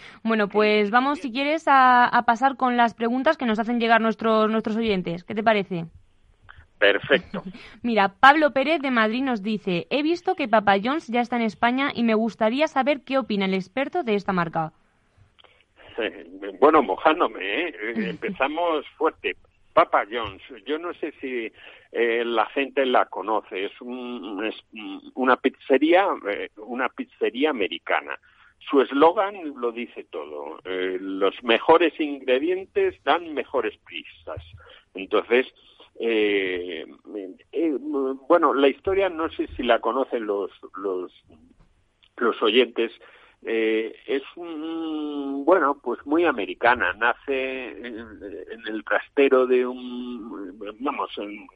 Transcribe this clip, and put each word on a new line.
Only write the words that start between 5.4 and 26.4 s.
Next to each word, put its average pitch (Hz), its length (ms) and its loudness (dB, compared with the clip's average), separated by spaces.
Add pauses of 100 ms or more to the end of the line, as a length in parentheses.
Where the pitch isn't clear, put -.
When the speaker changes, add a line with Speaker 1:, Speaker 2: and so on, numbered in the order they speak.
Speaker 1:
parece? 196 420 0 (920)
Speaker 2:
Perfecto. 104 640 2 (220)
Speaker 1:
<laughs> - 200 -20
Mira, 202 360 2
Pablo 285 320 8
Pérez 277 300 0
de 269 100 -2
Madrid 233 320 2
nos 240 180 -2
dice, 190 480 -2
"He 285 140 0
visto 349 320 0
que 285 140 -4
Papa 208 340 4
John's 330 240 -2
ya 240 140 0
está 240 160 -4
en 233 60 0
España 247 520 0
y 233 80 -2
me 226 120 4
gustaría 226 520 0
saber 277 380 0
qué 269 120 -2
opina 202 280 0
el 190 80 0
experto 277 500 -4
de 220 120 0
esta 196 180 -2
marca". 165 400 -2 (1200)
Speaker 2:
Eh, 98 300 -8 (320)
bueno, 151 240 8
mojándome, 113 560 0
¿eh? 107 280 -2 (140)
Eh, 113 140 -4
Speaker 1:
<laughs> 101 140 -4
Speaker 2:
empezamos 143 760 -4 (120)
fuerte. - 380 -4 (380)
Papa 151 360 4
John's, 104 320 -8 (240)
yo 147 140 -4
no 170 140 -8
sé 151 260 -8
si, 123 320 -8 (400)
eh, 117 320 0
la 113 240 2
gente 135 380 -2
la 123 220 4
conoce, 101 580 -4
es - 160 -12
un, 123 640 -10
es 104 100 -6 (600)
una 127 200 4
pizzería, 151 720 2 (240)
eh, 95 240 -6